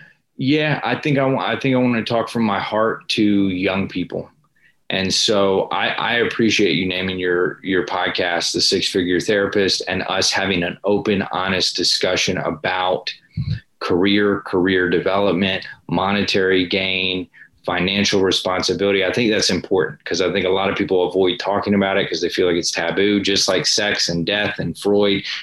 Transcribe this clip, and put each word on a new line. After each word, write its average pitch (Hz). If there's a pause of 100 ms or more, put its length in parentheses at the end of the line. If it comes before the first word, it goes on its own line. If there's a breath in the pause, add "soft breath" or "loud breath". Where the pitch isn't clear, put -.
(380 loud breath)
yeah, 147
I 120
think 147
I 135
wa-, 131
I 110
think 131
I 127
wanna 120
talk 117
from 117
my 101
heart 107
to 101
young 95
people. - (640 soft breath)
And 95
so 98
I, 104
I 110
appreciate 110
you 92
naming 92
your, 90
your 90
podcast, 90
The -
Six -
Figure 90
Therapist, 98
and 92
us 92
having 95
an -
open, 101 (100)
honest 92
discussion 92
about 92 (680 loud breath)
career, 101
career 92
development, 95 (280 loud breath)
monetary 95
gain, 92 (380 loud breath)
financial 95
responsibility. 92
I 92
think 113
that's 98
important 90
'cause 87
I 90
think 92
a 92
lot 95
of 98
people 92
avoid 90
talking 101
about 98
it 98
'cause 82
they 85
feel 92
like 87
it's 85
taboo, 95
just 95
like 90
sex -
and 85
death 101
and 85
Freud. 101 (200 loud breath)